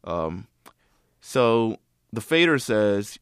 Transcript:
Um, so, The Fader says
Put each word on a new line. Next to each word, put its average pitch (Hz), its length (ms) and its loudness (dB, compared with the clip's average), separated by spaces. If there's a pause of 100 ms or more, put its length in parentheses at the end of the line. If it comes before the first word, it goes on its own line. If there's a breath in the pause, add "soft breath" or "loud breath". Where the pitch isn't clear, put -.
Um, 85 440 -6 (720)
so, 117 560 0 (360)
The 113 80 -8
Fader 160 380 2
says 104 640 0